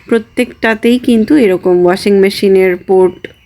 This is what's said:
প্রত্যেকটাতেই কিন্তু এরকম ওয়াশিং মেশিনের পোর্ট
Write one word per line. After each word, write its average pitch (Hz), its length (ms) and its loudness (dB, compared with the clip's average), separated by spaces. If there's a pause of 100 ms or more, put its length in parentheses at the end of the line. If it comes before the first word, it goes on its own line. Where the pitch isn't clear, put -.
প্রত্যেকটাতেই 233 920 -2
কিন্তু 226 380 0
এরকম 180 480 0
ওয়াশিং 196 340 0
মেশিনের 190 580 0
পোর্ট 185 520 -2 (180)